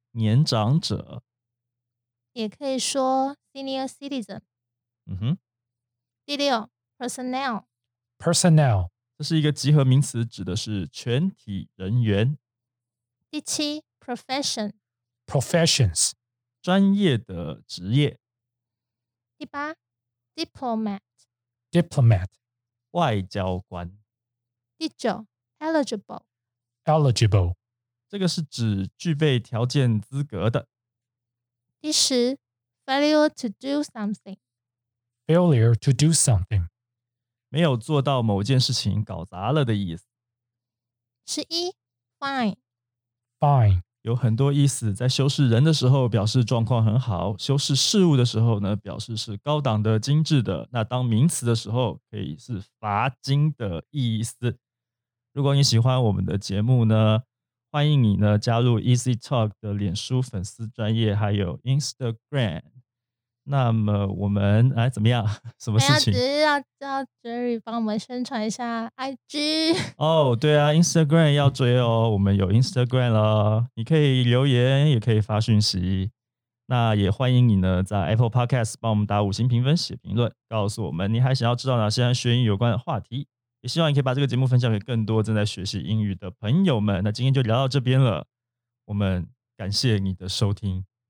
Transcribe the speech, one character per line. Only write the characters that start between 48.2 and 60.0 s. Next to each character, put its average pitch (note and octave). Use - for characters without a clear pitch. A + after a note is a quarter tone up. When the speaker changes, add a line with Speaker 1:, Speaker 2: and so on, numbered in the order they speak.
Speaker 1:
时 A2+
候 A2+
呢， G2+
表 G2
示 -
是 G#2+
高 D3+
档 A2
的、 A2
精 D3
致 C#3+
的。 F#2
那 C3
当 B2+
名 A#2+
词 -
的 A#2
时 A2+
候， A#2
可 G#2+
以 F2
是 G#2
罚 G#2+
金 C#3+
的 F#2
意 A#2
思。 A#2+
如 C#3+
果 C#3
你 C#3
喜 A#2+
欢 B2+
我 A2
们 F#2+
的 F#2+
节 G2
目 A#2+
呢， A2
欢 D3+
迎 C#3
你 G2+
呢 G#2
加 A#2
入 A#2+
Easy B2
Talk A2
的 G#2
脸 G2+
书 B2+